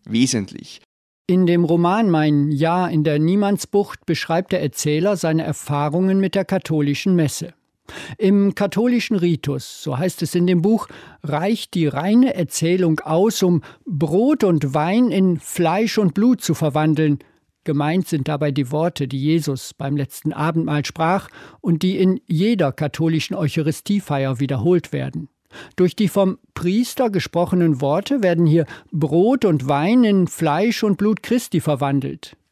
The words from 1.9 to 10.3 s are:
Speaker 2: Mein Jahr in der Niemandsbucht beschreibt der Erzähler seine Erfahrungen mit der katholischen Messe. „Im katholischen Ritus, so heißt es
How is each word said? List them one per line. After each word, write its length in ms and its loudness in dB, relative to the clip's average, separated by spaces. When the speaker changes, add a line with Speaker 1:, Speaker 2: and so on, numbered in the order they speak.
Speaker 2:
Mein 400 2
Jahr 400 0
in 120 2
der 140 0
Niemandsbucht 880 0
beschreibt 460 -2
der 100 -2
Erzähler 560 -2
seine 240 0
Erfahrungen 760 -2
mit 160 0
der 100 0
katholischen 680 0
Messe. 400 -2
„Im 340 2
katholischen 600 0
Ritus, 680 -2
so 160 -6
heißt 240 -4
es 140 -2